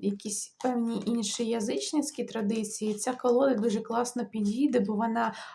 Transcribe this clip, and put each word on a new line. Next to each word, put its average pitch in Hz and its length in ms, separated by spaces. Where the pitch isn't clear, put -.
якісь 202 600
певні 233 420
інші 233 400
язичницькі 240 800
традиції, 214 680
ця 247 200
колода 254 420
дуже 214 260
класно 240 440
підійде, 233 540
бо 202 140
вона 226 400